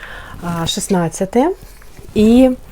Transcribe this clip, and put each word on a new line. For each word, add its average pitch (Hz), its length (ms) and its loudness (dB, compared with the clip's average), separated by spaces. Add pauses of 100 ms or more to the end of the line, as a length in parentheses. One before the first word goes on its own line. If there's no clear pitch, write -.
(440)
а, 170 220 -4
шістнадцяте, 190 840 -2 (680)
і 233 340 6 (220)